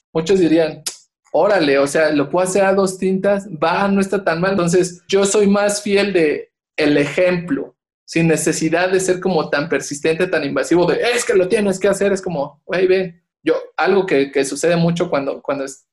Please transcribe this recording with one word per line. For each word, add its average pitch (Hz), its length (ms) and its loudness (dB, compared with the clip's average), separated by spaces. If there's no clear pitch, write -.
Muchos 185 280 0
dirían, 156 420 2
"Órale, 160 460 2
o 139 80 2
sea, 156 240 0
lo 143 180 0
puedo 180 160 0
hacer 190 200 0
a 196 100 4
dos 190 240 0
tintas, 196 500 -2
va, 175 380 -2
no 196 140 2
está 196 240 -2
tan 165 160 0
mal". 190 100 0
Entonces, 180 560 0
yo 196 180 2
soy 202 220 2
más 202 340 2
fiel 202 320 0
de 156 380 0
el 147 200 2
ejemplo, 151 800 -2
sin 165 220 0
necesidad 160 640 0
de 190 80 2
ser 185 220 0
como 170 280 -2
tan 147 200 -2
persistente, 160 580 -2
tan 170 160 -2
invasivo, 143 440 0
de, 151 140 0
"Es 240 100 -2
que - 100 0
lo 180 120 2
tienes 202 320 0
que - 80 -2
hacer", 202 260 0
es 190 80 -2
como, 147 460 -8
"Güey, 185 220 0
ven". 185 340 -2
Yo, 156 100 2
algo 185 300 2
que, 139 260 0
que 135 120 0
sucede 151 300 -2
mucho 170 340 0
cuando, 139 320 -4
cuando 135 240 -6
es, 135 280 -14